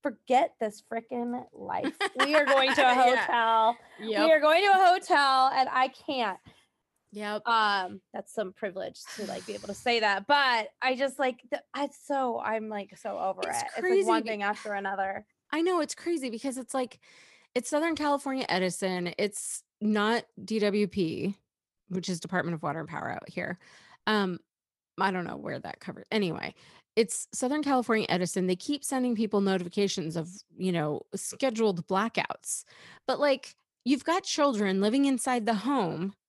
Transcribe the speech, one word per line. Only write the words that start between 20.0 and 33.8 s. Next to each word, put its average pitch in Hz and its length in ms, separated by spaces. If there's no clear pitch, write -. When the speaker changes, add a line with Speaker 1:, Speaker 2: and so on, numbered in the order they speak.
Speaker 2:
D 220 140
W 208 300
P, 190 480
which 185 200
is 175 120
Department 175 340
of 156 80
Water 156 180
and 165 80
Power - 220
out - 180
here. - 300
Um, 202 340
I 190 120
don't 180 140
know - 120
where 143 220
that - 200
covers. - 320
Anyway, 196 420
it's - 380
Southern 285 280
California 240 480
Edison. 180 380
They 180 80
keep 285 280
sending 247 320
people 208 240
notifications 190 760
of, 165 140
you 185 160
know, 151 300
scheduled 214 720
blackouts. - 760
But, 262 140
like, 277 360